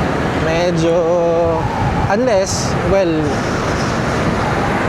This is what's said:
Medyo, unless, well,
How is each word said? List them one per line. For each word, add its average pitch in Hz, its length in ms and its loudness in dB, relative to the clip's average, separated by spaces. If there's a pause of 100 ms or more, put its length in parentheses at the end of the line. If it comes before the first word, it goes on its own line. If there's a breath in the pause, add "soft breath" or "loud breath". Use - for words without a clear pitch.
(460)
Medyo, 165 480 2 (1120)
unless, 208 640 0 (240)
well, 190 160 2 (1800)